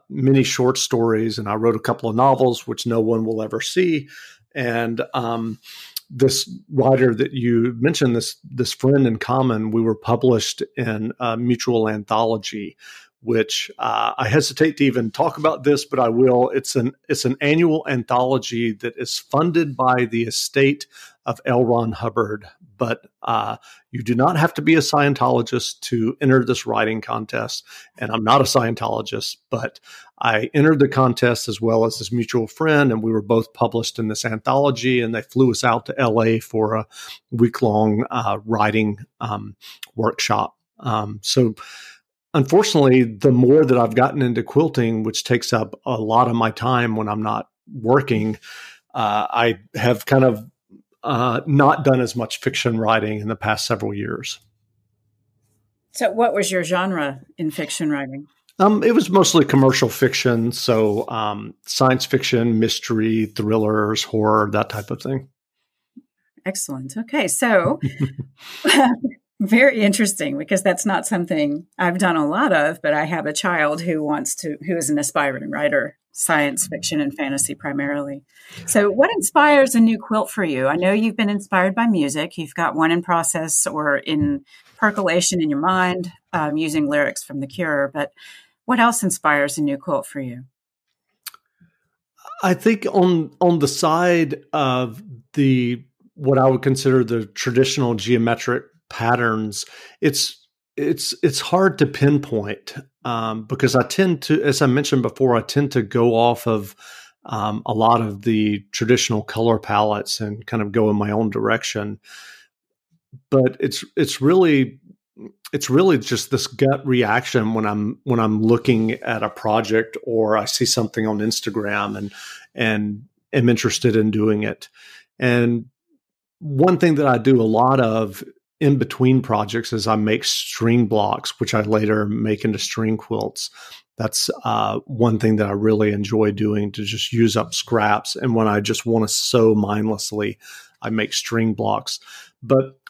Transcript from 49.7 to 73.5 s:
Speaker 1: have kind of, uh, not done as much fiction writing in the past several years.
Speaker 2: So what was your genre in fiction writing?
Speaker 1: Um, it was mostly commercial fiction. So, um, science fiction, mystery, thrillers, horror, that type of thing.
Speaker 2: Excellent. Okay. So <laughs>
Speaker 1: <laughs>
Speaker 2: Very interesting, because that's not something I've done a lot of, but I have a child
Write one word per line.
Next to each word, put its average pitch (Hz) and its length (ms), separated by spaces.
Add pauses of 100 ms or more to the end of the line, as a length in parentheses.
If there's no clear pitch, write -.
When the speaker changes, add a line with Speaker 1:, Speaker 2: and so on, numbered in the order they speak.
Speaker 1:
have 120 320
kind 135 180
of, 113 200 (600)
uh, 123 420
not 147 380
done 131 160
as 120 160
much 117 240
fiction 123 360
writing 107 440
in 104 80
the 110 80
past 110 300
several 107 280
years. - 460 (1500)
Speaker 2:
So 233 180
what 226 240
was 196 160
your 185 140
genre 165 560 (180)
in 156 140
fiction 156 360
writing? 139 380 (320)
Speaker 1:
Um, 208 240
it 233 100
was 233 160
mostly 175 360
commercial 135 440
fiction. 120 640
So, 110 580
um, 107 460 (100)
science 131 400
fiction, 120 540
mystery, 110 680
thrillers, 107 760
horror, 107 480
that 104 180
type 104 220
of - 100
thing. 135 280 (1160)
Speaker 2:
Excellent. 135 520
Okay. 233 320
So 240 500 (840)
<laughs> - 0
Speaker 1:
<laughs> - 0 (760)
Speaker 2:
Very 233 420
interesting, 196 540
because 170 260
that's 190 220
not 185 220
something 165 600 (120)
I've 180 200
done 180 180
a 151 100
lot 202 260
of, 160 300
but 147 100
I 151 120
have 160 200
a 151 80
child 156 480